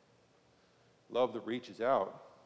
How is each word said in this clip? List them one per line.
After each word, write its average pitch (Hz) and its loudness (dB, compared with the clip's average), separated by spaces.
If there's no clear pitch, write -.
Love 117 2
that 113 -6
reaches 110 -6
out 113 2